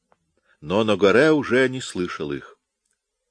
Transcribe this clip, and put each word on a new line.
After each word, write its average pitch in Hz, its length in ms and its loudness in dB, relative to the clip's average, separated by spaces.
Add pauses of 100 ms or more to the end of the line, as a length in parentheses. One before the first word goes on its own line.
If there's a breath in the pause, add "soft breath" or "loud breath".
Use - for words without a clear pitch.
(600)
но 110 240 -2
Ногаре 104 460 4
уже 131 360 0
не 127 140 -8
слышал 87 500 -8
их. - 260 -12 (720)